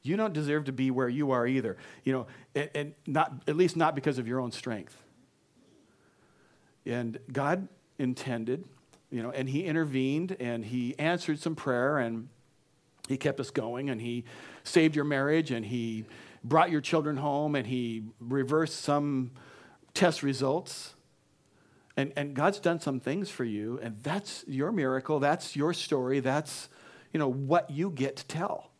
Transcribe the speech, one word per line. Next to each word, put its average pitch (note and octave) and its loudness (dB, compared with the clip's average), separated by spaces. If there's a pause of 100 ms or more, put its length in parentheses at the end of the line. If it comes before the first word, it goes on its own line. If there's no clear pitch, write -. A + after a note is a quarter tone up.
You D3+ 0
don't A3 2
deserve D3+ 0
to C#3 -4
be C3 2
where B2+ 2
you C#3 0
are A#2+ 4
either. B2+ 0 (260)
You C3 2
know, B2+ -2 (260)
and, D3 -2
and D3 -4 (140)
not, D#3 2 (140)
at D3+ 0
least F3+ 6
not D#3+ 4
because C#3 0
of A#2+ -4
your B2 0
own B2 -4
strength. - -8 (1900)
And A#2 -4 (140)
God D3 0 (300)
intended, B2+ -2 (460)
you A#2 -4
know, B2 -6
and C3+ -4
he D3 -2
intervened D3+ 0
and A#2+ -2
he B2 -2
answered D#3+ 0
some E3 -2
prayer C3+ 2
and A#2 -2 (760)
he C#3 0
kept C3+ 0
us B2+ -4
going B2 -2
and A#2 -2
he A#2+ -4 (380)
saved D#3+ 6
your D3 2
marriage D3 2
and A#2 -2
he A2+ -4 (380)
brought D#3+ 6
your D3+ 2
children D3+ 2
home D3 0
and B2+ 0
he A#2 -2 (160)
reversed C#3 2
some C#3+ 0 (640)
test E3+ 4
results. C#3 -2 (1000)
And, C#3 0
and C#3+ -4
God's F3 2
done E3+ 2
some C3+ -2
things F3+ -2
for - -4
you, A2 -4
and A2+ -8
that's F3+ -6
your C#3+ -2
miracle, C#3 2
that's C#3+ 2
your D3+ 2
story, C3+ 0
that's, C#3 -2 (460)
you D#3+ 0
know, C#3+ 2
what C#3 2
you D#3+ 0
get C3+ -2
to - -14
tell. - -4 (100)